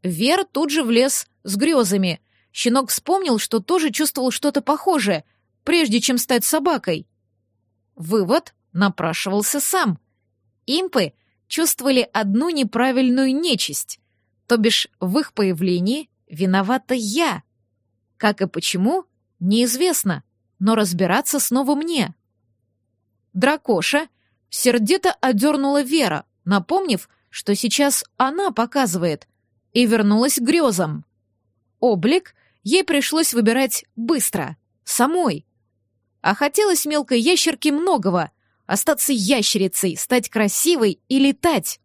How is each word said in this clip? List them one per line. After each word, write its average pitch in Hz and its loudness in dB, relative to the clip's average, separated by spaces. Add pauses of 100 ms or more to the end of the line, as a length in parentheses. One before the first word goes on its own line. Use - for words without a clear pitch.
Вер 240 0
тут 285 -2
же 302 0
влез 240 0 (160)
с 196 -4
грёзами. 202 0 (320)
Щенок 254 0
вспомнил, 349 0
что 226 -2
тоже 320 0
чувствовал 262 -2
что-то 285 -2
похожее, 269 0 (400)
прежде 277 2
чем 247 0
стать 240 0
собакой. 277 -2 (880)
Вывод 185 -2 (180)
напрашивался 196 -2
сам. 269 -2 (680)
Импы — 277 -2 (360)
чувствовали 269 0
одну 220 0
неправильную 262 0
нечисть, 277 -4 (460)
то 240 2
бишь 220 0 (120)
в 190 0
их - -4
появлении 190 0 (180)
виновата 190 -2
я. 226 -2 (760)
Как 208 -2
и 196 0
почему, 208 -2 (360)
неизвестно, 226 0 (360)
но 214 2
разбираться 196 0
снова 262 0
мне. 294 -2 (1200)
Дракоша 269 0 (400)
сердито 247 2
одёрнула 277 2
Вера, 247 0 (200)
напомнив, 208 0 (200)
что - -4
сейчас 277 0 (120)
она 320 -2
показывает, 196 -2 (460)
и 240 4
вернулась 220 2
к 247 -2
грёзам. 202 0 (760)
Облик 240 0 (280)
ей 370 2
пришлось 302 0
выбирать 240 0 (120)
быстро, 220 -4 (280)
самой. 269 0 (760)
А 196 2
хотелось 339 0
мелкой 285 0
ящерке 311 0
многого: 226 0 (360)
остаться 285 0
ящерицей, 190 0
стать - -2
красивой 220 0
и 269 2
летать. 277 0